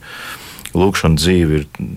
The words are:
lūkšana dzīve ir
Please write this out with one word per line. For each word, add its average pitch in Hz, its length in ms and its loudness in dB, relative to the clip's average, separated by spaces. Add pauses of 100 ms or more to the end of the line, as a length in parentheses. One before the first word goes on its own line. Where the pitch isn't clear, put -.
(720)
lūkšana 87 440 4
dzīve 85 380 4
ir 73 100 -2 (320)